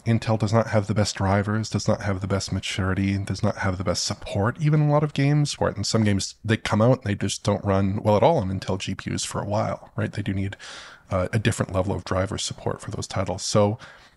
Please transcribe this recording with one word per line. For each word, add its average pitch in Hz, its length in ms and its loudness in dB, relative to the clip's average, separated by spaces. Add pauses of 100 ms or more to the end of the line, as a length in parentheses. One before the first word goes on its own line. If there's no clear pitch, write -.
Intel 113 320 2
does 104 140 0
not 113 160 4
have 107 200 0
the 110 60 0
best 104 220 2
drivers, 101 540 0
does - 180 -2
not 107 140 2
have 98 180 -2
the 98 80 -6
best 98 240 -2
maturity, 95 680 0
does 98 240 -4
not 104 160 0
have 92 200 -2
the 95 60 -4
best 87 200 0
support, - 560 -2
even 151 220 2
in 147 80 2
a - 20 2
lot 151 140 2
of 147 80 -4
games, 143 440 2
where 90 140 2
in 101 140 -4
some 110 180 2
games 101 400 2
they 110 140 2
come - 240 0
out 123 160 6
and - 80 -10
they 101 100 0
just - 280 -4
don't 101 200 0
run 98 400 2
well 107 140 4
at 98 60 4
all 156 160 6
on 95 100 -2
Intel 98 280 -4
G 98 160 -6
P 98 200 -6
Us 95 100 -4
for - 180 -4
a 101 60 -6
while, 104 480 -2
right? 107 160 -2
They 104 100 -6
do 98 120 -2
need, 98 240 -4 (540)
uh, 92 200 0
a 107 80 2
different 113 320 0
level 95 240 0
of 92 80 -6
driver 92 340 -2
support - 440 -6
for 104 100 -12
those - 160 -8
titles. 95 360 -4
So 107 340 4 (380)